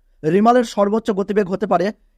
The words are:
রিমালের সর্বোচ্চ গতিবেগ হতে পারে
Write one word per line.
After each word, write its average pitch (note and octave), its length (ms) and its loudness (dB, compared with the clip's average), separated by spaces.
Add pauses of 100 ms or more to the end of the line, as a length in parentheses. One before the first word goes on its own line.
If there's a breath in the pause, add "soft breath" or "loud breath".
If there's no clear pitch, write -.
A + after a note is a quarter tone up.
(240)
রিমালের A3 420 2
সর্বোচ্চ G#3 460 -2
গতিবেগ G3 380 -2
হতে G3 180 -4
পারে F3+ 180 0 (320)